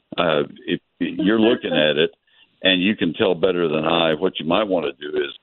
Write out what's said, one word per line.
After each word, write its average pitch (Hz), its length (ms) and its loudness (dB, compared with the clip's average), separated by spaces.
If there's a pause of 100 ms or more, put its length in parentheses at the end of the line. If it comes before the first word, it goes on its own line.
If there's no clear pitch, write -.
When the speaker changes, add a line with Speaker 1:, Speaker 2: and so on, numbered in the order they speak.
(180)
Speaker 1:
Uh, 80 240 2 (240)
if 87 140 -2 (180)
you're 90 420 0
looking 110 320 2
Speaker 2:
<laughs> 76 180 2
Speaker 1:
at 71 60 0
it, 82 140 2 (520)
and 92 200 2
you 104 120 2
can 82 200 -2
tell 98 200 2
better 87 320 0
than 78 200 -2
I, 82 260 2
what 87 260 -2
you - 80 -8
might 92 180 2
want 90 200 -2
to 69 80 -4
do 73 240 -10
is 71 140 -4 (120)